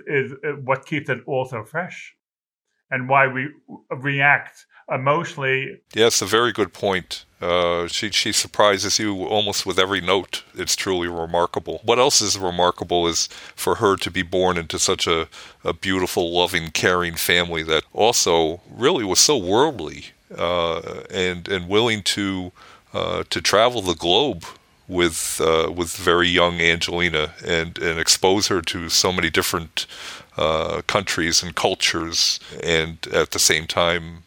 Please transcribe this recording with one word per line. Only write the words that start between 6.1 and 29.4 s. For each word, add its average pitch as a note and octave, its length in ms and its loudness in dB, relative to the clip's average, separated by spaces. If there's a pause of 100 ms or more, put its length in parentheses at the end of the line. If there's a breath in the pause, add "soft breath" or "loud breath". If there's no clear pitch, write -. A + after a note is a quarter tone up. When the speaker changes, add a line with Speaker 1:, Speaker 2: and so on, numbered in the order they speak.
Speaker 2:
a A2 40 -2
very A2 280 2
good F#2+ 180 0
point. - 540 -4 (160)
Uh, F2 460 0
she, G2+ 240 -4
she - 200 0
surprises G2 640 2
you G2+ 280 -2
almost G#2 400 0
with F2+ 120 -2
every F#2+ 220 2
note. F2+ 440 0 (100)
It's F2+ 220 -4
truly F2+ 320 0
remarkable. E2+ 760 -2
What A#2 160 4
else C3+ 220 4
is G2 160 -2
remarkable F2 720 0
is E2 200 0 (280 loud breath)
for F#2 200 0
her G2 220 4
to F2+ 140 -4
be F#2 100 -2
born F2+ 360 0
into E2+ 220 -6
such F2 260 0
a, E2 220 0 (360 loud breath)
a F2 100 -2
beautiful, F2+ 580 -2
loving, F2 400 0
caring F2+ 440 0
family F2 480 0
that D#2+ 280 2
also F2 720 2 (100)
really C3+ 320 2
was F#2 160 0
so - 160 4
worldly, F#2+ 760 0 (240)
uh, E2+ 640 -2 (100)
and, F2+ 380 -2
and F#2 180 -2
willing G#2+ 360 2
to, F#2+ 480 -2 (420 loud breath)
uh, F2 360 -4
to E2+ 120 -4
travel A2+ 400 4
the F2 140 -2
globe F2+ 500 2 (420)
with, F2 560 0
uh, D#2+ 320 2
with F2 200 -4
very F2 320 2
young F2 340 2
Angelina E2+ 720 0 (120)
and, E2+ 340 -2
and E2 200 -2
expose F#2+ 480 2
her F#2+ 140 0
to E2+ 280 -6
so - 220 2
many F2+ 180 0
different, F2 580 -2 (500 loud breath)